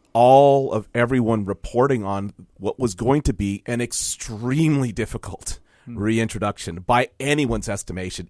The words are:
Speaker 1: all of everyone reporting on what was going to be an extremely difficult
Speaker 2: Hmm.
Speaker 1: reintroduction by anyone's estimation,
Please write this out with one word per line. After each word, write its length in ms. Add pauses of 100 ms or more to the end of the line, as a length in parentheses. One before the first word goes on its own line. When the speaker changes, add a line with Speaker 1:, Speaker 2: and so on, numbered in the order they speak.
(120)
Speaker 1:
all 600
of 200
everyone 520
reporting 600
on 280 (260)
what 220
was 160
going 260
to 100
be 340
an 140
extremely 1120
difficult 640 (280)
Speaker 2:
Hmm. 100
Speaker 1:
reintroduction 840
by 280 (100)
anyone's 480
estimation, 640